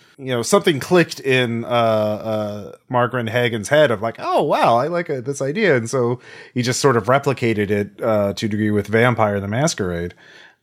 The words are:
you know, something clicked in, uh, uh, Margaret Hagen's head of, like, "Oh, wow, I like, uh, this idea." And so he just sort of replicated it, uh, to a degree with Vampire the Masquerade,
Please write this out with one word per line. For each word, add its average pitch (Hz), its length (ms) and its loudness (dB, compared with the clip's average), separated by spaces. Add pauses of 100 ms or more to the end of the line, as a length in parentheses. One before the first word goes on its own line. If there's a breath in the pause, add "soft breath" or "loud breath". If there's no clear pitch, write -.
(200 soft breath)
you 135 80 -12
know, 123 160 -2
something 190 380 2
clicked 175 400 2
in, 123 420 0
uh, - 40 -12
uh, 107 1040 -2 (180)
Margaret 123 400 0
Hagen's 117 400 -2
head 147 200 6
of, 107 120 -2
like, 113 180 -6
"Oh, 330 240 0
wow, 165 320 2
I 127 120 2
like, 170 220 -4
uh, 135 120 -6
this 135 200 -8
idea." 156 360 0
And 117 120 -4
so 123 300 0 (340 loud breath)
he 127 80 -2
just 120 200 -2
sort 131 160 4
of 101 80 0
replicated 120 640 0
it, 101 180 -2 (140)
uh, 104 300 2
to 117 120 -6
a 110 40 -2
degree 107 200 0
with 104 180 0
Vampire 110 520 2
the 98 80 -6
Masquerade, 98 640 -2 (500 loud breath)